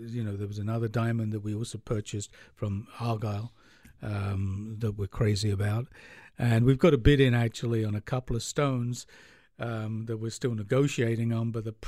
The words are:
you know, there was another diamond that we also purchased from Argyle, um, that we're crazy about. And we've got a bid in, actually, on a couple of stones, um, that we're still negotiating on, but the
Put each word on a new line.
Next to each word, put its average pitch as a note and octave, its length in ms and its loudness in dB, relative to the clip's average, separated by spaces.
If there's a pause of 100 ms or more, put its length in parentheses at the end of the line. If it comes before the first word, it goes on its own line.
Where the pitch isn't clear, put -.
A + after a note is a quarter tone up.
(160)
you A#2+ 80 -4
know, G2+ 120 -4
there G2+ 180 -6
was G#2 40 -8
another A2+ 300 -2
diamond A#2 440 0
that G#2+ 80 -4
we G#2 140 -4
also A2 240 -6
purchased G#2 520 -6 (240)
from G2+ 320 -4 (120)
Argyle, A2 540 -4 (500)
um, G2+ 800 -4
that A2 180 -2
we're G2 80 -4 (140)
crazy G#2 300 2
about. G#2 360 0 (520)
And A#2 280 4
we've C3 120 6
got E3 160 8
a C3 40 6
bid C#3 220 8
in, C3 140 6
actually, A#2 500 0
on G#2+ 100 -2
a G#2 60 -4
couple B2+ 360 -4
of A2+ 60 -4
stones, B2 640 -2 (520)
um, A2+ 480 -6
that A2+ 120 -6
we're A2+ 120 -6
still A#2+ 240 -2
negotiating A#2 800 2
on, A2+ 180 0
but A2+ 140 -6
the A2 80 -8 (160)